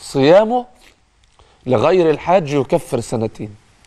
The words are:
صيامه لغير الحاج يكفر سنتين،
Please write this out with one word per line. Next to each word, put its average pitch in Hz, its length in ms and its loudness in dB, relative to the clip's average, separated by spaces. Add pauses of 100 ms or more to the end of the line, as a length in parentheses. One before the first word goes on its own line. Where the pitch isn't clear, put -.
صيامه 214 680 2 (1000)
لغير 156 440 2
الحاج 156 420 -2
يكفر 139 480 -4
سنتين، 110 540 -8 (320)